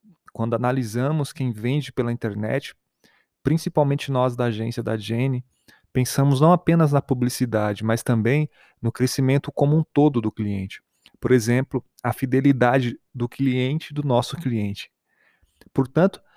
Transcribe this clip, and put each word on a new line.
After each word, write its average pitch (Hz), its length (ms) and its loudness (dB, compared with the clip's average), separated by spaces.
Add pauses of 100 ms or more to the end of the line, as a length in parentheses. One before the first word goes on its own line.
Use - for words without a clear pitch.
(320)
quando 117 220 -4
analisamos 127 800 -2
quem 127 180 -4
vende 123 400 -4
pela 120 220 -2
internet, 110 600 -6 (680)
principalmente 143 680 0
nós 127 280 0
da 120 80 0
agência 113 360 -4
da 113 140 -2
Jenny, 117 480 -2 (480)
pensamos 135 500 2
não 160 100 8
apenas 165 400 4
na 139 120 2
publicidade, 110 800 -2
mas 113 180 0
também 123 480 2 (320)
no 113 100 0
crescimento 131 600 0
como 143 260 2
um 156 60 2
todo 143 360 2
do 110 120 -2
cliente. 98 500 -6 (380)
Por - 120 -2
exemplo, 123 540 0 (180)
a 123 80 -2
fidelidade 127 880 0 (140)
do 120 160 -4
cliente 131 640 -2
do 147 80 -6
nosso 127 340 0
cliente. 107 560 -4 (800)
Portanto, 156 480 0 (180)